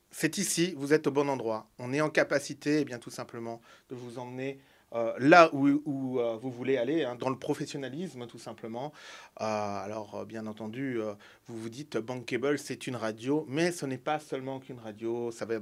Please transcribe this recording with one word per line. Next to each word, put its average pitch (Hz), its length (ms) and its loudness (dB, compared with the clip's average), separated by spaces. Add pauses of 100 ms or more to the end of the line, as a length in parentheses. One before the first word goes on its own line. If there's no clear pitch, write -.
(120)
c'est - 260 0
ici, 175 400 0
vous 139 160 0
êtes 156 140 4
au 147 40 0
bon 143 160 2
endroit. 113 400 -2 (100)
On 123 140 -6
est 139 80 0
en 156 100 2
capacité, 147 680 2
eh 143 60 0
bien, 120 140 -8
tout 127 120 -14
simplement, 117 480 -10 (300)
de 127 60 -12
vous 123 220 -12
emmener, 131 420 -8 (360)
euh, 117 220 0
là 160 360 12
où, 143 320 4
où, 135 340 -2
euh, 117 200 2
vous 127 120 -6
voulez 127 260 2
aller, 143 260 2
hein, 123 120 -4
dans 123 160 -2
le 127 80 -4
professionnalisme, 139 880 -6
tout 120 100 -16
simplement. 120 560 -10 (480)
Euh, - 20 -6
alors, 104 680 -4
euh, 101 100 -6
bien 110 220 -10
entendu, 113 560 -6
euh, 107 140 -4 (320)
vous 117 100 -10
vous 113 120 -8
dites, 131 280 -8
Bankable, 127 600 -2
c'est - 260 -8
une 131 100 -4
radio, 113 540 -2
mais 165 220 2
ce 165 160 -6
n'est 131 100 -4
pas 151 220 -2
seulement 135 400 -6
qu'une 131 180 -14
radio, 113 540 -4
ça 117 140 -8
va, 110 160 -2